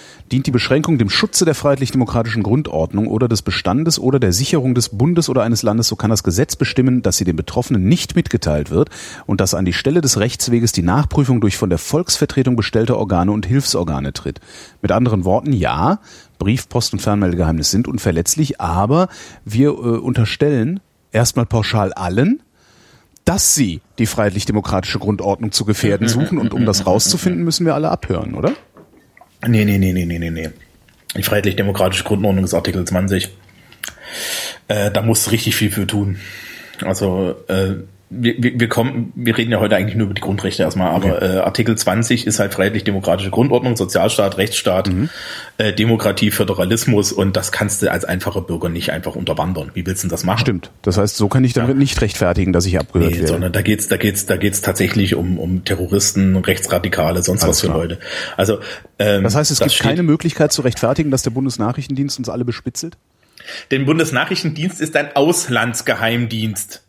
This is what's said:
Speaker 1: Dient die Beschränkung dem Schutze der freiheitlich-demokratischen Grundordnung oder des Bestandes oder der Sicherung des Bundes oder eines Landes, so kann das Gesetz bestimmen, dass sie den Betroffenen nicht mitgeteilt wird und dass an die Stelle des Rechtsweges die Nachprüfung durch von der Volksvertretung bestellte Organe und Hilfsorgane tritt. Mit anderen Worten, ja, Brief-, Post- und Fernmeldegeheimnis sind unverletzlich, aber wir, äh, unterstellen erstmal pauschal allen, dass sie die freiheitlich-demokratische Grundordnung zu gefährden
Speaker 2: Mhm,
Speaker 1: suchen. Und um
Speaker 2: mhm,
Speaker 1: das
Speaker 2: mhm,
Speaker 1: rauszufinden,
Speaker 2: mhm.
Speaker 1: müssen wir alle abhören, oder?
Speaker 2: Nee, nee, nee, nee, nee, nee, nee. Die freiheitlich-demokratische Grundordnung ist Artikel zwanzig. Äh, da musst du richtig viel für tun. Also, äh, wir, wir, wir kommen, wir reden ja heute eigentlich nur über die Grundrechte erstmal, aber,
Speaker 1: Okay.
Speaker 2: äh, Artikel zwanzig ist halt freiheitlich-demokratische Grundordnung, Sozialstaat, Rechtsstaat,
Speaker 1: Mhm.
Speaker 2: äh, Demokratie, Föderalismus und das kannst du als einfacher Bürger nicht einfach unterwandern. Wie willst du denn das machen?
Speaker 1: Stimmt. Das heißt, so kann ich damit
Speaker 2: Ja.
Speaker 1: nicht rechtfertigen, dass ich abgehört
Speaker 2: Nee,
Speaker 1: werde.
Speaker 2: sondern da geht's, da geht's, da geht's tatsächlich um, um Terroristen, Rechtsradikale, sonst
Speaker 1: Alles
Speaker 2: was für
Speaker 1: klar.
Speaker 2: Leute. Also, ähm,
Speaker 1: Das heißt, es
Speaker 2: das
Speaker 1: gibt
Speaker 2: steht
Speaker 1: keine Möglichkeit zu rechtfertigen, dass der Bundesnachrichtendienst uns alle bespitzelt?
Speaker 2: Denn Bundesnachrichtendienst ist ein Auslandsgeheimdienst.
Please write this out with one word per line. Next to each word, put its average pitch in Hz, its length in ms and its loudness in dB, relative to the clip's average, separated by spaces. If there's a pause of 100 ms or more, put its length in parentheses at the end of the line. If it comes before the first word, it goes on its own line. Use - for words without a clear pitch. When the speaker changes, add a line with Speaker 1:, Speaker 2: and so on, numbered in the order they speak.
(320)
Speaker 1:
Dient 131 160 0
die - 40 -2
Beschränkung 143 460 2
dem 107 120 4
Schutze - 340 0
der 160 100 4
freiheitlich-demokratischen 120 920 0
Grundordnung 101 640 0
oder 110 200 2
des 113 140 0
Bestandes 135 580 0
oder 131 220 2
der 98 100 4
Sicherung 131 420 2
des 120 140 0 (100)
Bundes 165 300 2
oder 127 160 2
eines 113 200 0
Landes, 113 260 2
so 107 80 -4
kann 110 140 2
das 110 120 0
Gesetz 101 320 0
bestimmen, 131 460 2
dass - 160 0
sie 95 80 0
den 85 100 0
Betroffenen 98 540 0
nicht - 260 0
mitgeteilt 76 560 0
wird 85 160 2 (380)
und 101 160 0
dass 95 120 0
an 90 120 0
die 87 80 0
Stelle 156 260 0
des 139 180 0
Rechtsweges 117 540 0
die - 100 0
Nachprüfung 123 600 2
durch 104 160 2
von 104 120 0
der 85 80 2
Volksvertretung 135 800 0
bestellte 113 420 0
Organe 95 360 2
und 104 120 -2
Hilfsorgane 80 680 -2
tritt. - 260 -8 (420)
Mit 92 120 0
anderen 110 320 2
Worten, 107 260 2
ja, 90 480 2 (400)
Brief-, 110 300 -2
Post- - 240 -2
und 101 80 -2
Fernmeldegeheimnis 87 680 0
sind 101 200 0
unverletzlich, 107 720 -2
aber 107 480 2 (340)
wir, 127 280 2
äh, - 20 -
unterstellen 123 1040 0 (320)
erstmal 110 360 2
pauschal 107 440 2
allen, 113 500 0 (840)
dass 180 300 2
sie 95 260 0 (180)
die 113 60 2
freiheitlich-demokratische 101 960 0
Grundordnung 98 520 -2
zu - 140 -2
gefährden 104 420 2
Speaker 2:
Mhm, 117 40 2
Speaker 1:
suchen. 147 260 0
Und 117 160 0
um 127 80 0
Speaker 2:
mhm, 117 40 4
Speaker 1:
das 98 140 2
Speaker 2:
mhm, 95 60 -4
Speaker 1:
rauszufinden, 170 560 2
Speaker 2:
mhm. 170 40 0
Speaker 1:
müssen 165 200 0
wir 156 100 2
alle 151 140 0
abhören, - 460 -4
oder? 202 180 -2 (920)
Speaker 2:
Nee, 110 200 4
nee, 101 120 2
nee, 95 140 2
nee, 90 140 0
nee, 85 120 -4
nee, 85 140 -4
nee. 82 180 -6 (640)
Die 98 100 -4
freiheitlich-demokratische 98 840 0
Grundordnung 98 400 2
ist 82 80 -4
Artikel 90 320 -2
zwanzig. 92 420 0 (1400)
Äh, 104 240 0
da 98 100 2
musst 113 260 2
du 101 40 0
richtig 110 240 0
viel 101 160 0
für 98 160 -2
tun. 101 320 -2 (640)
Also, 95 500 0 (120)
äh, 95 260 0 (360)
wir, 117 280 0
wir, 123 200 0
wir 117 120 2
kommen, 117 460 -2
wir 120 220 0
reden 117 140 0
ja 104 80 2
heute 104 160 2
eigentlich 98 220 0
nur 110 80 2
über 98 80 -4
die 98 80 -6
Grundrechte 95 420 -2
erstmal, 90 280 0
aber, 92 260 0
Speaker 1:
Okay. 90 80 -2
Speaker 2:
äh, 92 140 0
Artikel 104 380 0
zwanzig 113 480 0
ist - 140 -2
halt 101 140 0
freiheitlich-demokratische 98 800 0
Grundordnung, 123 440 2
Sozialstaat, 98 600 0
Rechtsstaat, 95 500 0
Speaker 1:
Mhm. 98 220 0 (480)
Speaker 2:
äh, 107 160 0
Demokratie, 107 580 2
Föderalismus 101 800 0
und 95 240 0
das 87 160 -4
kannst - 300 -2
du 98 100 2
als 90 140 -2
einfacher 92 340 -4
Bürger 85 300 -4
nicht 82 240 -4
einfach 80 240 -6
unterwandern. 78 560 -4
Wie 87 120 -6
willst 92 180 -4
du 92 40 -2
denn 85 40 -4
das 85 120 -6
machen? 101 160 0
Speaker 1:
Stimmt. 104 320 -2 (120)
Das 90 140 2
heißt, 104 200 0
so 104 100 2
kann 131 160 4
ich 123 80 4
damit 120 200 0
Speaker 2:
Ja. 135 80 2
Speaker 1:
nicht 139 200 2
rechtfertigen, 90 540 2
dass 87 120 4
ich 87 140 0
abgehört 82 320 0
Speaker 2:
Nee, 85 60 0
Speaker 1:
werde. 87 100 0
Speaker 2:
sondern 85 240 0
da 98 100 0
geht's, 104 280 0
da - 80 0
geht's, 98 280 -2
da 90 120 0
geht's 98 240 0
tatsächlich 95 540 0
um, 90 220 0
um 90 280 -2
Terroristen, 95 720 0
Rechtsradikale, 87 840 0
sonst 92 200 0
Speaker 1:
Alles - 140 2
Speaker 2:
was - 40 0
für 98 60 0
Speaker 1:
klar. 80 120 0
Speaker 2:
Leute. 85 200 -4 (380)
Also, 98 220 2 (400)
ähm, 101 240 2
Speaker 1:
Das 110 120 4
heißt, 151 160 2
es 139 80 0
Speaker 2:
das - 80 2
Speaker 1:
gibt - 80 2
Speaker 2:
steht - 100 0
Speaker 1:
keine 156 180 2
Möglichkeit 156 500 2
zu - 80 -2
rechtfertigen, 131 500 0
dass 131 120 0
der 123 80 -2
Bundesnachrichtendienst 131 880 -4
uns 120 100 -6
alle 120 160 -4
bespitzelt? 127 500 -8 (760)
Speaker 2:
Denn 135 140 0
Bundesnachrichtendienst 160 960 0
ist 156 140 -2
ein 147 200 0
Auslandsgeheimdienst. 117 1700 0